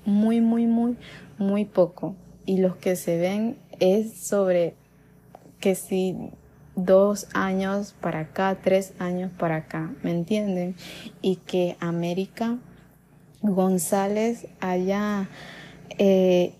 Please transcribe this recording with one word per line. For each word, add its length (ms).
muy, 360
muy, 260
muy, 300
muy 260
poco. 520
Y 140
los 180
que 200
se 220
ven 380
es 400
sobre 540
que 140
si 420
dos 560
años 680
para 200
acá, 420
tres 360
años 380
para 200
acá, 460
¿me 80
entienden? 680
Y 140
que 440
América 800
González 1040
haya, 680
eh, 600